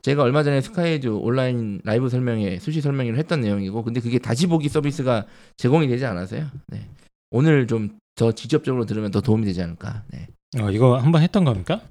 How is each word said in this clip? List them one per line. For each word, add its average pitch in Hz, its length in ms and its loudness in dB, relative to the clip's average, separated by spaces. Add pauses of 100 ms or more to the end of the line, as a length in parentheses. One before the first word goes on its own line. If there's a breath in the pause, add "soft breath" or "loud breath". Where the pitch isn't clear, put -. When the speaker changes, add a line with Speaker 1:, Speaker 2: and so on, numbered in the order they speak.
Speaker 1:
제가 143 200 0
얼마 135 200 4
전에 143 180 2
스카이에듀 143 640 -2
온라인 120 600 -2
라이브 120 240 0
설명회, 117 500 -2
수시 156 220 -4
설명회를 135 380 -2
했던 156 220 -2
내용이고, 101 440 -2
근데 117 160 -2
그게 117 180 0
다시 120 280 0
보기 160 220 2
서비스가 135 580 -2 (320 soft breath)
제공이 143 300 4
되지 123 180 -2
않아서요. 104 400 -6 (220)
네. 107 200 -10 (420 soft breath)
오늘 135 380 4
좀 110 320 -4 (160)
더 117 160 4
직접적으로 131 520 -2
들으면 107 260 -4
더 98 120 2
도움이 110 240 2
되지 92 160 -2
않을까. 104 460 -8
네. - 180 -14 (340)
Speaker 2:
어, 104 100 0
이거 120 280 4
한번 151 240 4
했던 185 220 2
겁니까? 131 360 0 (100)